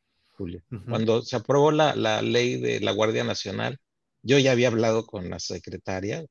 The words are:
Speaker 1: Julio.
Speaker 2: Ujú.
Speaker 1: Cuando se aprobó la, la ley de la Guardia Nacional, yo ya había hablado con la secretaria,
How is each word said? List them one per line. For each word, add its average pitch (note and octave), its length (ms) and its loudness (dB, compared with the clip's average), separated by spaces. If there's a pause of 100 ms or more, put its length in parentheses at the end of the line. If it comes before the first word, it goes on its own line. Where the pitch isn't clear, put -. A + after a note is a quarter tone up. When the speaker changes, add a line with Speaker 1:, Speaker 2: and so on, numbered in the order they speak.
(320)
Speaker 1:
Julio. F2+ 400 -12
Speaker 2:
Ujú. F#2+ 140 -12
Speaker 1:
Cuando A2+ 360 0
se - 140 -6
aprobó C#3+ 360 4
la, D3+ 240 2
la A2 260 0
ley A#2+ 380 0
de A#2+ 200 -2
la G2+ 120 0
Guardia A2 320 0
Nacional, A2 560 -6 (460)
yo C3+ 140 6
ya C3 140 4
había B2 160 4
hablado A2+ 360 2
con F2+ 240 -10
la F2+ 100 -8
secretaria, F#2+ 920 -8